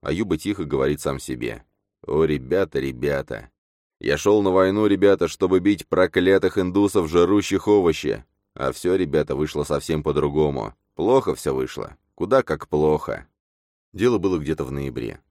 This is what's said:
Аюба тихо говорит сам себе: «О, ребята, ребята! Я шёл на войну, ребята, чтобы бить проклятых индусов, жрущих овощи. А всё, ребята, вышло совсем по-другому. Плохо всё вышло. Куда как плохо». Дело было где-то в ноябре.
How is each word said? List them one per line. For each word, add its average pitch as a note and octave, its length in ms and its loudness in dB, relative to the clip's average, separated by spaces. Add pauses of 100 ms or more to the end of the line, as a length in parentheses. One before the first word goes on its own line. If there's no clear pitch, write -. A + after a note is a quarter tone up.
Аюба F2 340 -2
тихо F#2+ 280 -6
говорит C#2 360 -2
сам C#2 180 -4
себе: A#1 440 -10 (420)
«О, D#2 180 0
ребята, D2+ 560 -2
ребята! C2 720 -6 (500)
Я C2+ 180 -2
шёл G#2 260 2
на F#2+ 80 2
войну, F#2+ 340 4
ребята, G2 420 4
чтобы F#2 320 2
бить F#2+ 280 0
проклятых F#2 720 2
индусов, F#2 500 2
жрущих F2+ 580 2
овощи. E2 560 2 (300)
А C2+ 180 -4
всё, F2+ 240 -2
ребята, D2+ 400 0
вышло D2 280 -2
совсем D2+ 400 -4
по-другому. C#2+ 720 0 (180)
Плохо A#2 400 0
всё C#2 220 -4
вышло. B1+ 420 -8 (160)
Куда A#2 300 0
как - 240 -6
плохо». D2+ 600 -2 (640)
Дело A2 280 0
было F2+ 180 0
где-то D2+ 280 -4
в B1+ 60 -10
ноябре. B1+ 480 -8 (120)